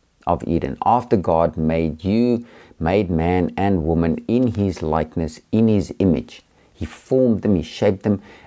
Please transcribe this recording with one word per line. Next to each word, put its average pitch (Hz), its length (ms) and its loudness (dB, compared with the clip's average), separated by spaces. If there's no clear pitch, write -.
of - 200 -2
Eden. 76 380 -2
After 117 320 2
God 82 400 0
made 80 480 -2
you, 120 420 0
made 87 320 0
man 87 460 0
and 92 280 0
woman 82 440 0
in 120 260 0
his 98 280 -2
likeness, 78 580 -4
in 110 180 2
his 104 300 0
image. 85 440 0
He - 100 -10
formed 127 580 0
them, 101 140 2
he 78 60 0
shaped 98 420 -2
them, 101 180 0